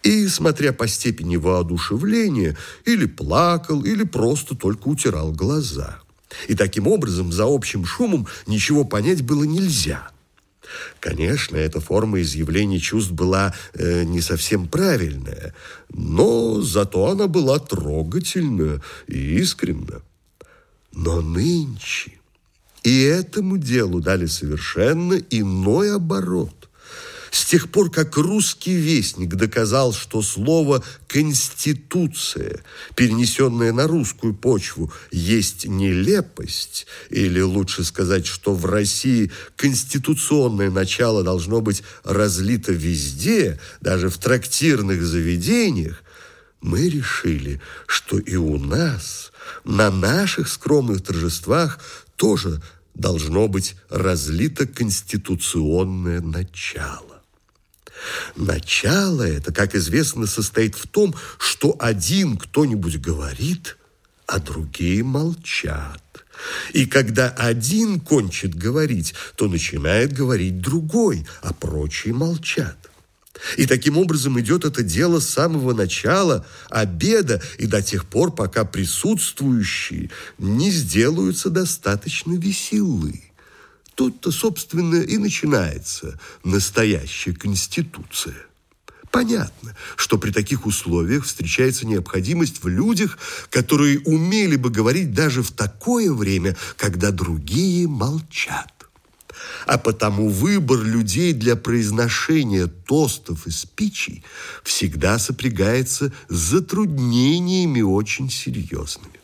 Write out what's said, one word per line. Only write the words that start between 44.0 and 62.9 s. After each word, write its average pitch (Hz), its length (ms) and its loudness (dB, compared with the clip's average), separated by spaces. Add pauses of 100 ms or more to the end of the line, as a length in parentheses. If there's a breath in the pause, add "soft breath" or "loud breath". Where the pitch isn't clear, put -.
в - 80 -8
трактирных 107 840 2
заведениях, 85 1000 0 (580 loud breath)
мы - 300 0
решили, 73 720 -2 (240 loud breath)
что - 320 -2
и - 180 -2
у 78 220 2
нас, 117 760 -2 (320 loud breath)
на 104 260 4
наших 143 580 2
скромных 123 540 2
торжествах, 90 800 0 (360 loud breath)
тоже 98 440 2 (340 loud breath)
должно 85 540 0
быть 95 260 -2 (140 soft breath)
разлито 92 800 0
конституционное 90 1500 -2
начало. 80 880 -8 (1300 loud breath)
Начало - 880 0
это, 80 300 -2
как 101 240 0
известно, 113 500 0
состоит 107 480 0
в - 140 -12
том, 202 260 2 (240 loud breath)
что - 400 0
один 117 580 0
кто-нибудь 101 600 0